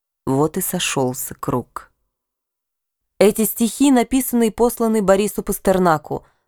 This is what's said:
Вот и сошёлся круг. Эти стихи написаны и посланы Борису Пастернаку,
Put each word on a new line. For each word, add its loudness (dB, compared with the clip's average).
Вот 0
и -4
сошёлся -4
круг. -6
Эти 2
стихи 0
написаны 0
и -4
посланы 0
Борису 2
Пастернаку, 0